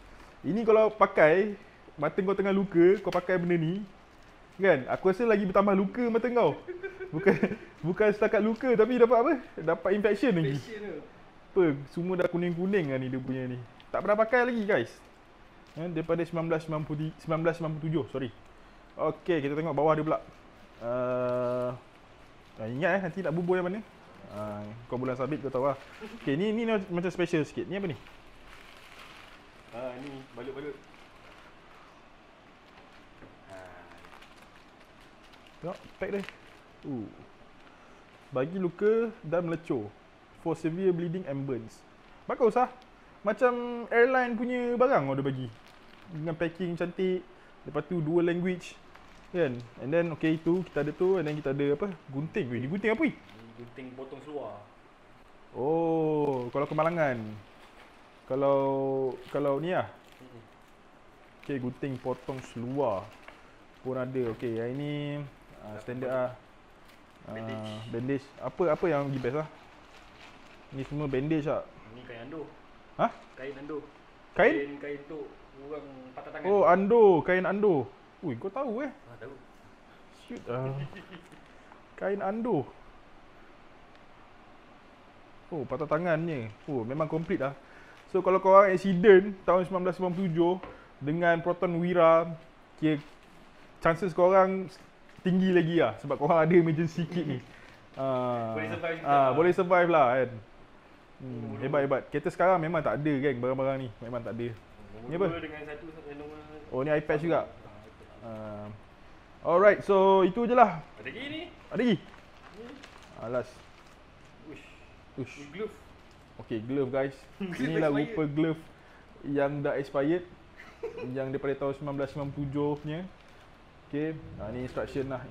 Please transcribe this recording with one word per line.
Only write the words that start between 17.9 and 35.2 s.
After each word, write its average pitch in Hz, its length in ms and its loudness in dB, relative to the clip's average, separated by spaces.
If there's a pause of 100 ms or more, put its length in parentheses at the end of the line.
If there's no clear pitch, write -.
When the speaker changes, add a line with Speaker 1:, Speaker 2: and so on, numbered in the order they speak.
Speaker 1:
sorry. 131 160 -4 (680)
Okey, 156 440 -2
kita 139 160 -2
tengok 160 160 -2
bawah 151 240 4
dia 151 80 -2
pula. 156 140 0 (640)
Ah, 123 880 -2 (920)
ah, 110 80 -8
ingat 156 280 0
eh, 196 120 -2
nanti 190 160 -10
nak 151 80 -2
bubur 180 240 2
yang 180 120 0
mana? 214 120 -6 (560)
Ah, 104 240 -8 (240)
kau 127 160 -6
bulan 127 160 -2
sabit 139 240 -4
kau 135 80 -4
tahu 127 160 -2
lah. 139 120 0 (440)
Okey, 143 160 0
ni, 208 160 0
ni 226 160 -2
macam 185 400 -2
special 170 320 0
sikit. 131 240 -6
Ni 165 120 -8
apa 196 120 -4
ni? 113 80 -8 (1800)
Speaker 2:
Ah, 123 240 -10
ni 139 160 -14 (240)
balut-balut. 135 400 -10 (2750)
Ah. 92 320 -18 (1800)